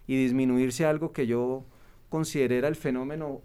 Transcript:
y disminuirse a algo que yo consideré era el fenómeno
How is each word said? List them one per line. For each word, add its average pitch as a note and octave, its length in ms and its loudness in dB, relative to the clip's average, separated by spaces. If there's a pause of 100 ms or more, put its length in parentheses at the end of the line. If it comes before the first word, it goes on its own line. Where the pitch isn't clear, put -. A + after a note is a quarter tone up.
y C3 100 0
disminuirse B2+ 720 2
a D3+ 40 4
algo D#3 220 -2
que C3+ 140 -2
yo B2 380 -2 (440)
consideré C#3 500 0
era C3+ 100 0
el D#3 80 -2
fenómeno C#3+ 680 -6